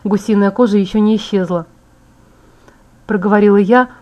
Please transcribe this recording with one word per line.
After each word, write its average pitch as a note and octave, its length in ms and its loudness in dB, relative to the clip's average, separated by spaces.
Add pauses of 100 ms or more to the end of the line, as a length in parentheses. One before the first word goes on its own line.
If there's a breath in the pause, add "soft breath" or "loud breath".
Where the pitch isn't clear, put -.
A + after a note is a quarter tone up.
Гусиная G3+ 460 0
кожа G#3 260 0
еще G3 220 -2
не G#3+ 180 2
исчезла», F3+ 500 -4 (1400 soft breath)
проговорила G#3 520 2
я, A#3+ 300 2 (140 loud breath)